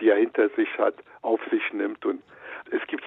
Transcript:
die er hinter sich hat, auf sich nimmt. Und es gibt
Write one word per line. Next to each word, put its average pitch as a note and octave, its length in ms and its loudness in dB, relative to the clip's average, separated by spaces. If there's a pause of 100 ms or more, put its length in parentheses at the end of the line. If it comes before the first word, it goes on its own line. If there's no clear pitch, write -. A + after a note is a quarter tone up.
die A2 100 6
er G2+ 80 6
hinter A2+ 320 2
sich A2 180 0 (100)
hat, G#2 160 0 (280)
auf A2+ 180 0 (100)
sich A2 220 0
nimmt. G#2 340 -4
Und F#2 160 -2 (480)
es - 160 -4
gibt - 200 -8